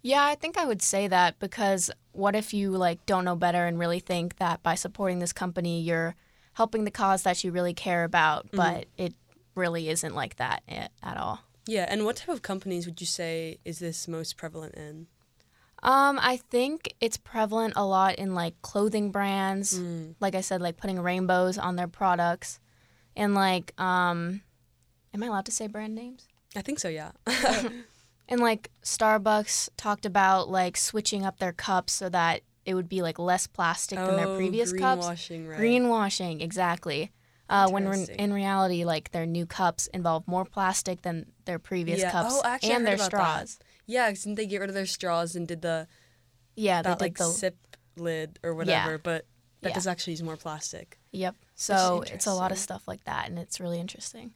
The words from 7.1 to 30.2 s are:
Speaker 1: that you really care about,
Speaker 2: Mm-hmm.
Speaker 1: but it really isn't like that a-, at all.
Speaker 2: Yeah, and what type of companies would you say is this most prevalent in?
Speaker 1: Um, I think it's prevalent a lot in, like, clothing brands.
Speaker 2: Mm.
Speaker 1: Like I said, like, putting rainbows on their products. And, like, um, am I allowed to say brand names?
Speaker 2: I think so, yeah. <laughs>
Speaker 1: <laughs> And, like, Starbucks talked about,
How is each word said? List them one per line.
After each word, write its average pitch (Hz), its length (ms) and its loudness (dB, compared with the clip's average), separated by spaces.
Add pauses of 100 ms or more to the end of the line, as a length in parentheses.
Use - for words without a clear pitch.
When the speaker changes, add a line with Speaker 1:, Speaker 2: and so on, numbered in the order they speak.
Speaker 1:
that 180 200 2
you 180 80 -2
really 175 220 0
care 175 300 0
about, 160 440 4
Speaker 2:
Mm-hmm. 196 100 -4
Speaker 1:
but 170 280 2 (120)
it 175 160 -4 (420)
really 170 340 0
isn't 160 260 -2
like 123 220 -6
that - 320 -2
a-, - 200 -8 (140)
at - 140 -8
all. - 220 -6 (280)
Speaker 2:
Yeah, 208 220 0
and 214 160 0
what - 120 -2
type - 120 -8
of 277 140 -4
companies 190 420 -4
would 170 160 -10
you 170 60 -6
say 165 580 -4
is 170 140 -8
this 165 280 -6
most 160 300 -8
prevalent 160 380 -12
in? 156 320 -14 (760)
Speaker 1:
Um, 269 400 6
I 254 160 0
think 262 640 -2
it's 226 160 -2
prevalent 220 580 -2
a 202 100 0
lot 190 300 4
in, 190 200 -4
like, 170 260 -4
clothing 208 500 0
brands. 196 680 0
Speaker 2:
Mm. 165 400 -8
Speaker 1:
Like 196 160 0
I 190 60 0
said, 185 200 -2
like, 170 160 -4
putting 190 240 -4
rainbows 185 560 2
on 180 180 -2
their 180 120 -2
products. 175 720 0 (560)
And, 202 180 2
like, 185 480 2
um, 180 600 0 (720)
am 208 100 -4
I - 40 -4
allowed 202 200 -2
to 233 40 -6
say 220 140 -4
brand 214 300 -8
names? 247 320 -14 (280)
Speaker 2:
I 202 60 -6
think 294 180 -4
so, 185 100 -4
yeah. 156 220 -8 (140)
<laughs> 226 400 2
Speaker 1:
<laughs> 226 40 -4 (580)
And, 240 140 2
like, 220 300 2 (120)
Starbucks 214 960 2
talked 208 260 -2
about, 190 460 4